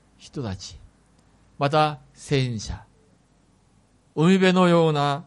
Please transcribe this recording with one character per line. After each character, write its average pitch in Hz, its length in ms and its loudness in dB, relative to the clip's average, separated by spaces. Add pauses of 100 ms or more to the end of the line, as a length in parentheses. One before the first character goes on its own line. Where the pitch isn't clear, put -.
(180)
人 - 260 -12
た 98 140 -6
ち、 - 200 -18 (800)
ま 143 120 0
た 151 300 0 (140)
戦 127 460 -4
車、 - 240 -12 (1300)
海 165 200 4
辺 185 180 2
の 185 140 4
よ 170 220 4
う 156 40 0
な、 143 340 -2